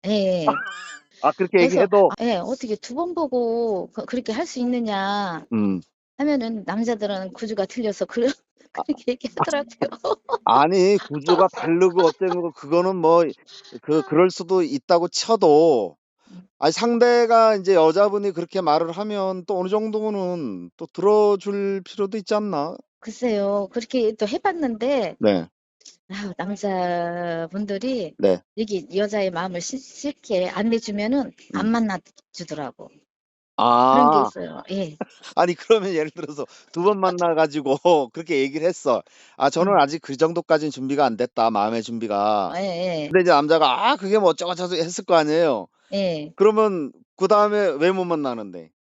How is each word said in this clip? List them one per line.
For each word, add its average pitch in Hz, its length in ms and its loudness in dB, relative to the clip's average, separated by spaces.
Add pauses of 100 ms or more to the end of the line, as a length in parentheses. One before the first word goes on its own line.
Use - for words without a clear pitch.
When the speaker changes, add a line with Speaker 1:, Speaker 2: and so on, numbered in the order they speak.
Speaker 1:
예, 196 40 -4
예. 185 360 0
Speaker 2:
<laughs> - 760 -8
아, 151 100 4
그렇게 185 260 2
Speaker 1:
그래서 175 140 6
Speaker 2:
얘기해도? 190 360 4 (140)
Speaker 1:
예, 226 140 0
어떻게 214 400 -6
두 - 180 -16
번 349 200 -4
보고 233 760 -2
그, 208 140 -10
그렇게 240 260 -6
할 302 140 -4
수 262 140 -10
있느냐 202 920 -4
Speaker 2:
음. 98 300 0 (340)
Speaker 1:
하면은 240 480 -2
남자들은 202 720 -4
구주가 208 320 -6
틀려서 208 400 -4
<laughs> - 20 -20
그러-, 240 200 -2 (440)
Speaker 2:
아. - 140 -8
Speaker 1:
그렇게 - 260 -6
얘기하더라고요. - 760 -4
<laughs> - 560 -6
Speaker 2:
아니, 180 500 4
구조가 175 560 2
다르고 175 540 2
어쩌고 175 460 -2
그거는 175 440 0
뭐 165 280 4 (580)
그, 151 160 0
Speaker 1:
아. 147 100 0
Speaker 2:
그럴 175 220 4
수도 185 320 -2
있다고 165 460 0
쳐도, 156 880 4 (340)
Speaker 1:
음. - 120 -20 (180)
Speaker 2:
아니, 151 120 2
상대가 233 840 4
이제 190 180 2
여자분이 196 560 4
그렇게 170 320 -6
말을 165 300 0
하면 190 540 -6
또 196 120 -2
어느 180 100 -2
정도는 190 1080 -4
또 165 160 -14
들어줄 202 920 0
필요도 202 320 -6
있지 208 180 -6
않나? 180 420 -4 (260)
Speaker 1:
글쎄요. 202 720 -4
그렇게 226 420 -2
또 214 140 -4
해봤는데 254 920 -2
Speaker 2:
네. 92 280 2 (640)
Speaker 1:
아우, 196 260 -10
남자분들이 180 1800 -4
Speaker 2:
네. 190 220 2 (180)
Speaker 1:
여기 202 280 -4 (100)
여자의 202 340 0
마음을 175 300 -6
쉽-, 262 200 -10
쉽게 196 680 -6
안 208 220 -2
내주면은 226 640 -2 (220)
안 196 120 -2
Speaker 2:
음. 226 60 2
Speaker 1:
만나주더라고. 170 1160 -8 (680)
Speaker 2:
아. 120 380 6
Speaker 1:
그런 147 280 6
게 117 60 0
있어요. 85 420 -12
예. 175 280 -6
Speaker 2:
<laughs> - 380 -12
아니, 175 180 2
그러면 202 380 0
예를 156 180 -2
들어서 147 360 -12 (260)
두 170 100 -4
번 202 180 2
Speaker 1:
<laughs> - 0 -
Speaker 2:
만나가지고 160 840 0
<laughs> 151 300 2
그렇게 160 280 -4
얘기를 143 260 -2
했어. 127 360 0 (340)
"아, 139 140 2
저는 180 220 0
Speaker 1:
음. 185 80 4
Speaker 2:
아직 156 200 0
그 135 160 -10
정도까지는 160 540 0
준비가 135 340 -2
안 117 120 0
됐다, 113 340 0
마음의 110 320 -2
준비가." 104 720 -2
Speaker 1:
예, 185 60 -6
예. 175 480 -6
Speaker 2:
근데 180 120 2
이제 175 80 4
남자가 151 600 4
"아, 294 60 2
그게 196 220 0
뭐 190 120 4
어쩌고저쩌고." 175 520 -4
했을 180 220 -6
거 185 100 2
아니에요? 151 520 2 (260)
Speaker 1:
예. 170 440 -4
Speaker 2:
그러면 202 560 -2 (240)
그 185 120 -2
다음에 208 400 2
왜 160 240 0
못 185 140 -2
만나는데? 113 640 -6 (120)